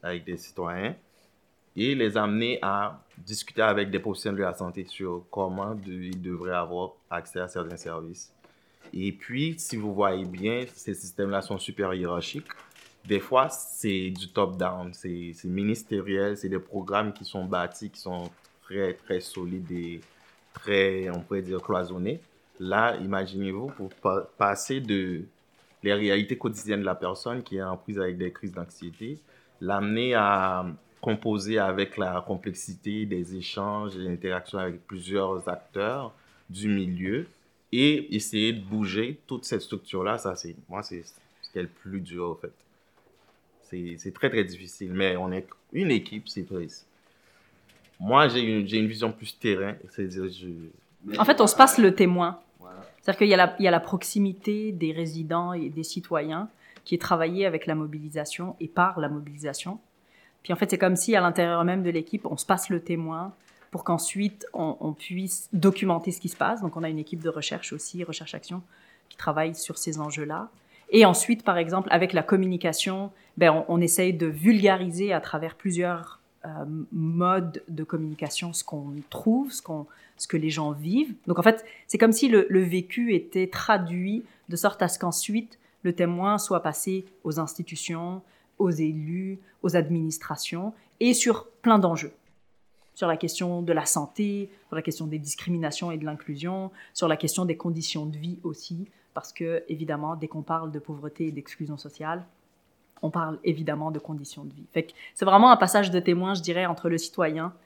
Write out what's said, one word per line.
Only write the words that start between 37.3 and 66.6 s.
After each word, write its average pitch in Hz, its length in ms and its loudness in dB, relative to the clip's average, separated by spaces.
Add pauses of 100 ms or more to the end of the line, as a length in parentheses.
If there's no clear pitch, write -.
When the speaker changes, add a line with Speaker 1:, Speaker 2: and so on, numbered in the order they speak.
Speaker 1:
et 143 440 2
essayer 110 380 0
de 104 100 -8
bouger 107 640 -2
toute - 180 -8
cette 104 160 -4
structure-là, 98 560 -4
ça, 98 180 -4
c'est, 85 220 -12 (100)
moi, 95 160 -8
c'est 85 200 -14
ce - 500 -20
qui - 60 -8
est 90 40 -2
le 87 60 -6
plus 95 320 -10
dur, 87 300 -6
en 80 60 -6
fait. - 160 -14 (1120)
C'est, 87 340 -10
c'est 95 160 -12
très, 135 160 2
très 110 140 4
difficile, 90 500 -10
mais 95 240 2
on 92 120 -2
est 92 160 -4 (280)
une 185 160 0
équipe, 107 360 -2
c'est - 180 -8
très, 87 240 -8 (1300)
moi, 131 280 8
j'ai 120 120 2
une, 110 260 2
j'ai 107 120 2
une 110 80 4
vision 110 260 -2
plus - 260 -16
terrain, 101 360 0 (160)
c'est-à-dire, 95 400 -6
je 92 180 -12 (680)
Speaker 2:
En 214 60 6
fait, 311 160 8
on 220 60 8
se 202 100 4
passe 254 200 10
le 196 180 10
témoin. 180 460 4 (200)
Speaker 1:
Voilà. - 200 -20 (220)
Speaker 2:
C'est-à-dire 190 160 0
qu'il 208 100 6
y 196 60 8
a - 20 10
la, 180 220 8
il 196 60 4
y 190 40 8
a - 20 8
la 170 100 6
proximité 202 920 -2
des 165 200 0
résidents 165 600 -2
et 165 160 -4
des 151 160 -6
citoyens 165 640 -4 (360)
qui - 100 -2
est 170 40 2
travaillée 175 460 2
avec 160 220 -2
la 160 80 2
mobilisation 156 880 -6
et 165 80 -6
par 180 320 2
la 147 80 0
mobilisation. 147 720 -8 (640)
Puis - 100 -4
en 170 40 0
fait, - 140 0
c'est 202 80 2
comme 185 180 4
si 220 200 4
à 185 60 6
l'intérieur 170 420 4
même 185 180 2
de 175 80 0
l'équipe, 170 360 -2
on 151 100 -4
se - 80 -6
passe 180 240 2
le 175 120 0
témoin 165 520 -4 (380)
pour - 120 -8
qu'ensuite 196 680 -2
on, 160 280 -2
on 156 120 -4
puisse 185 640 -6
documenter 185 580 4
ce - 80 -12
qui - 80 -4
se - 80 -10
passe. 220 240 0